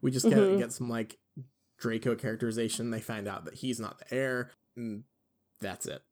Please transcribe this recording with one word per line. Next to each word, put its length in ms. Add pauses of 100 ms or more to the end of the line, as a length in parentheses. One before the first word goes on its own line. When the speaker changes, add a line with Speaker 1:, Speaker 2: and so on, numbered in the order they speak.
Speaker 1:
We 100
just 160
get, 120
Speaker 2:
Mm-hmm. 200
Speaker 1:
get 140
some, 160
like, 300 (600)
Draco 360
characterization. 760
They 100
find 280
out 160
that 100
he's 260
not 180
the 160
heir, 380 (240)
and 280 (560)
that's 260
it. 240